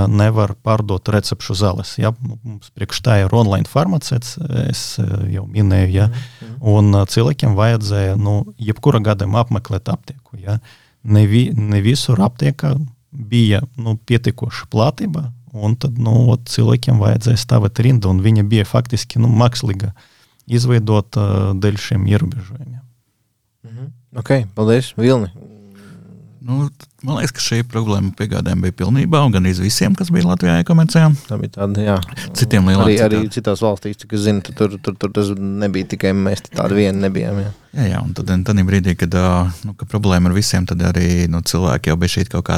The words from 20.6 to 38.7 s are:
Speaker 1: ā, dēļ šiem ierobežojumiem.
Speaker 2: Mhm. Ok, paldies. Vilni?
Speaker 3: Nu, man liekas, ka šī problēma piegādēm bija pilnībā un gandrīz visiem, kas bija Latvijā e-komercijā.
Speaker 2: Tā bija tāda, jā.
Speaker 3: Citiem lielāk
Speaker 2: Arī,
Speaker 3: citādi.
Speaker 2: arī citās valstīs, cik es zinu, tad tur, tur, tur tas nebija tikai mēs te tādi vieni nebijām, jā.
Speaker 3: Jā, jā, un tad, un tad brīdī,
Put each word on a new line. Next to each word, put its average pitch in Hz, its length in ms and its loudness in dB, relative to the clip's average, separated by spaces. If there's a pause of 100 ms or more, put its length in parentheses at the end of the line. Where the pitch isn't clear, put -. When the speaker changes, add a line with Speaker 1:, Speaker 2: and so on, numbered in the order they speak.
Speaker 1:
ā, 101 320 0
dēļ 101 260 0
šiem 98 260 -2
ierobežojumiem. 104 800 -4 (800)
Speaker 2:
Mhm. 120 300 -16 (200)
Ok, 123 220 0 (160)
paldies. 113 440 2
Vilni? 113 360 2 (1040)
Speaker 3:
Nu, 135 320 -4 (320)
man 135 180 -4
liekas, 180 160 -4
ka - 80 -8
šī 113 200 0
problēma 107 520 -2
piegādēm 90 480 -2
bija 92 100 -2
pilnībā 139 480 0
un 127 120 4
gandrīz 92 260 2
visiem, 98 340 0
kas 180 160 -2
bija 175 160 2
Latvijā 175 320 2
e-komercijā. 160 520 4 (160)
Speaker 2:
Tā 110 120 -8
bija 107 140 -6
tāda, 101 320 -2
jā. 101 120 2 (340)
Speaker 3:
Citiem 98 400 2
lielāk 98 180 4
Speaker 2:
Arī, 107 80 6
Speaker 3:
citādi. 107 240 2
Speaker 2:
arī 107 140 -2
citās 104 280 -4
valstīs, 104 380 -2
cik - 160 -12
es 104 80 -2
zinu, 104 180 2
tad - 160 -12
tur, 101 220 0
tur, 98 180 -6
tur 101 160 -4
tas 101 220 0
nebija 98 560 -4
tikai 95 240 0
mēs 98 300 -2
te - 100 -20
tādi 98 240 0
vieni 98 240 0
nebijām, 101 400 -2
jā. 104 80 -6 (240)
Speaker 3:
Jā, 135 100 0
jā, 95 160 -2
un 92 140 -6
tad, 92 160 -4
un 90 160 0
tad 101 180 2
brīdī, 92 320 0